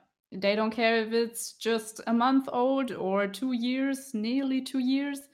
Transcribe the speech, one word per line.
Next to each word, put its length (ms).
They 220
don't 160
care 340
if 80
it's 400
just 540
a 60
month 380
old 420
or 340
two 260
years, 600
nearly 480
two 180
years. 400